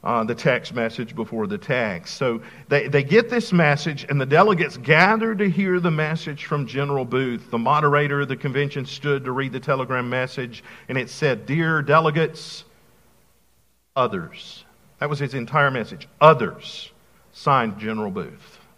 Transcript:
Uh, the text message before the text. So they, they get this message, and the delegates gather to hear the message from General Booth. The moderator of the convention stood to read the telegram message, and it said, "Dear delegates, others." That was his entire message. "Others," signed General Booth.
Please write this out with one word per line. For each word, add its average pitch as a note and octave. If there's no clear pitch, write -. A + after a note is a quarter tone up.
Uh, A#2
the A2+
text -
message A2+
before A2
the G2+
text. G#2+
So A#2
they, C#3+
they C#3
get G#3+
this A#3+
message, D3
and C#3+
the C3
delegates D3+
gather G3
to G3
hear F3+
the E3+
message D#3
from C#3+
General C#3
Booth. B2
The A#2+
moderator C#3+
of C#3+
the D#3
convention C#3
stood C#3
to B2+
read C3+
the B2+
telegram C3
message, B2+
and C3
it B2+
said, B2
"Dear D#3
delegates, D#3
others." G2+
That D3
was D3
his C3+
entire C3+
message. G#2+
"Others," C#3
signed A2+
General G#2+
Booth. -